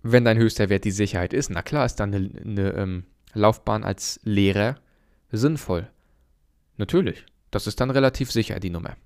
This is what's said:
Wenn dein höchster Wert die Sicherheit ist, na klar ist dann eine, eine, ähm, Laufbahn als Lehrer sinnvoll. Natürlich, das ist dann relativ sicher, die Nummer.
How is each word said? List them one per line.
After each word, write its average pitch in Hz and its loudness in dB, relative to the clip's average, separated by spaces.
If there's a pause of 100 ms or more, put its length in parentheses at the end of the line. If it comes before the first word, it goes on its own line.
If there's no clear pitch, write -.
Wenn 120 6
dein 113 6
höchster 110 2
Wert 98 2
die 104 0
Sicherheit 95 -2
ist, - -2
na 175 -6
klar 143 -2
ist 123 -6
dann 101 -2
eine, 95 -4
eine, 98 -2
ähm, 92 -6 (280)
Laufbahn 107 2
als - -6
Lehrer 101 2 (560)
sinnvoll. 110 -2 (880)
Natürlich, 117 -2 (240)
das - -4
ist 107 -6
dann 131 0
relativ 131 0
sicher, 98 -2
die 92 -6
Nummer. 85 -10